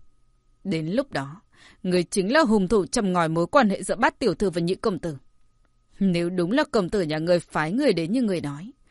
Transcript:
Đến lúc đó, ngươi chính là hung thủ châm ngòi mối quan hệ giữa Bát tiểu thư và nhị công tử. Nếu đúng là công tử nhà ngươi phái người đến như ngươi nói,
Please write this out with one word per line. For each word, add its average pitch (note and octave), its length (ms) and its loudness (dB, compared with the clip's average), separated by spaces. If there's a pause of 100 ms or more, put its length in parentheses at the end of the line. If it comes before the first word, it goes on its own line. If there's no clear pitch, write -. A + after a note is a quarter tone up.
(640)
Đến D#3+ 220 -4
lúc F3+ 260 -4
đó, C#3+ 300 -8 (400)
ngươi F3+ 200 2
chính F#3+ 300 -2
là D4+ 80 4
hung G#3 280 2
thủ G3+ 180 2
châm G#3 260 -2
ngòi F3 160 2
mối E3 180 0
quan B3+ 240 4
hệ - 120 -4
giữa F#3 140 -4
Bát C#4 220 0
tiểu G#3 160 0
thư G3 160 -2
và E3 100 -2
nhị E3+ 140 0
công G3 240 -2
tử. D#3 180 -6 (840)
Nếu F3 320 0
đúng F3+ 220 -2
là D4 120 2
công G3+ 240 0
tử G3+ 140 0
nhà D#3 160 -2
ngươi E3+ 220 2
phái D#3 320 -4
người C4 200 2
đến E3 200 -2
như C4 100 0
ngươi F#3+ 180 0
nói, C#3+ 320 -10 (180)